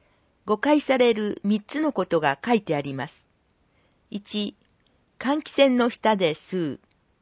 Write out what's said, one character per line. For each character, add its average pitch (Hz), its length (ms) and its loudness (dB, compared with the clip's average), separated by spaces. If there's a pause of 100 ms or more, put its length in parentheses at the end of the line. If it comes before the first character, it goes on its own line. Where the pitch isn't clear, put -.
(480)
誤 208 100 0
解 285 240 2
さ 262 160 0
れ 240 160 4
る 208 300 -4
三 208 180 0
つ - 180 -8
の 311 140 -2
こ 185 140 -2
と 165 120 2
が 143 240 -2
書 247 100 0
い 220 100 2
て 160 120 -2
あ 143 60 -2
り 139 140 -8
ま 131 120 -8
す。 - 160 -20 (840)
一、 208 460 -8 (640)
換 285 240 -2
気 - 180 0
扇 262 140 6
の 240 160 2
下 220 240 0
で 170 180 0
吸 160 440 -6
う。 - 20 -20 (420)